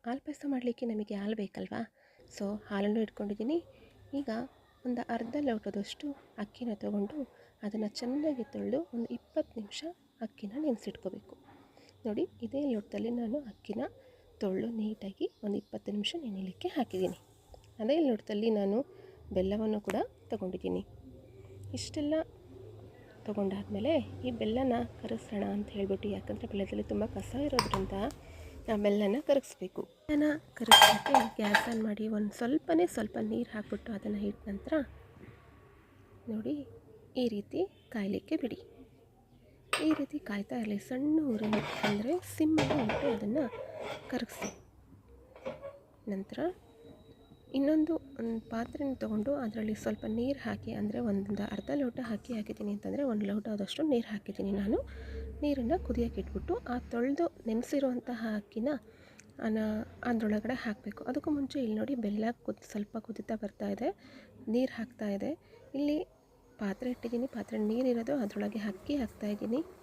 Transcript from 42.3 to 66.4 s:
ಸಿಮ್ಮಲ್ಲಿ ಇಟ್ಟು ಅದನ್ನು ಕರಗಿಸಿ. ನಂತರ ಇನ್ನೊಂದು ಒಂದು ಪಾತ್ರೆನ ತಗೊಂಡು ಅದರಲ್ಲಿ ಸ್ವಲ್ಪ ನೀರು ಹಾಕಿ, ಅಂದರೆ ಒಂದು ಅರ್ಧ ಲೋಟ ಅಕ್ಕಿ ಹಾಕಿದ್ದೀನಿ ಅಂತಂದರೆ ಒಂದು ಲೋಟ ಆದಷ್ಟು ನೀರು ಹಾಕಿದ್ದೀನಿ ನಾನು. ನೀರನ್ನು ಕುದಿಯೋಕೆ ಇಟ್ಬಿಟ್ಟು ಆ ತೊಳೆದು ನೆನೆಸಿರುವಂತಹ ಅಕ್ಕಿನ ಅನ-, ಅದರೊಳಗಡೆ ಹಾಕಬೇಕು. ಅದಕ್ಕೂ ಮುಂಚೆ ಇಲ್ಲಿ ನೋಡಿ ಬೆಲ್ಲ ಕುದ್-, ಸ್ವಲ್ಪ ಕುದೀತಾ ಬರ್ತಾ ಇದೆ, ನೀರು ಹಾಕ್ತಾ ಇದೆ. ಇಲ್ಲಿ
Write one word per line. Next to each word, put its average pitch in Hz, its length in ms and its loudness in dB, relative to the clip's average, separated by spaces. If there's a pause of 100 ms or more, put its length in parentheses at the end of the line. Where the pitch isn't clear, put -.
ಸಿಮ್ಮಲ್ಲಿ 302 420 4 (120)
ಇಟ್ಟು 240 260 0
ಅದನ್ನು 220 300 0 (640)
ಕರಗಿಸಿ. 240 400 -4 (1600)
ನಂತರ 196 260 -6 (1160)
ಇನ್ನೊಂದು 311 360 4 (260)
ಒಂದು 226 200 -2 (120)
ಪಾತ್ರೆನ 247 500 -2
ತಗೊಂಡು 214 300 0 (100)
ಅದರಲ್ಲಿ 214 400 -2
ಸ್ವಲ್ಪ 220 240 -2 (140)
ನೀರು 269 260 0
ಹಾಕಿ, 214 340 -4
ಅಂದರೆ 208 200 -2 (100)
ಒಂದು 202 340 0 (120)
ಅರ್ಧ 196 140 -6 (120)
ಲೋಟ 247 180 0 (140)
ಅಕ್ಕಿ 208 240 -6
ಹಾಕಿದ್ದೀನಿ 208 380 -4
ಅಂತಂದರೆ 202 360 -2
ಒಂದು 214 200 2
ಲೋಟ 214 140 0 (100)
ಆದಷ್ಟು 208 360 -2
ನೀರು 240 220 4
ಹಾಕಿದ್ದೀನಿ 196 480 -4
ನಾನು. 220 160 2 (640)
ನೀರನ್ನು 277 340 2 (100)
ಕುದಿಯೋಕೆ 233 360 0
ಇಟ್ಬಿಟ್ಟು - 320 -2 (180)
ಆ 247 40 -2 (160)
ತೊಳೆದು 277 340 2 (220)
ನೆನೆಸಿರುವಂತಹ 247 720 0 (180)
ಅಕ್ಕಿನ 233 300 -2 (800)
ಅನ-, 214 360 0 (240)
ಅದರೊಳಗಡೆ 220 560 2
ಹಾಕಬೇಕು. 208 460 -6
ಅದಕ್ಕೂ 285 260 0
ಮುಂಚೆ 277 280 -2
ಇಲ್ಲಿ 214 160 0
ನೋಡಿ 254 140 0 (120)
ಬೆಲ್ಲ 208 180 0 (220)
ಕುದ್-, - 240 -6
ಸ್ವಲ್ಪ 208 240 -4 (100)
ಕುದೀತಾ 226 400 -6
ಬರ್ತಾ 202 300 -4
ಇದೆ, 247 160 0 (640)
ನೀರು 254 240 4
ಹಾಕ್ತಾ 214 300 -6 (100)
ಇದೆ. 269 120 -2 (460)
ಇಲ್ಲಿ 294 220 2 (640)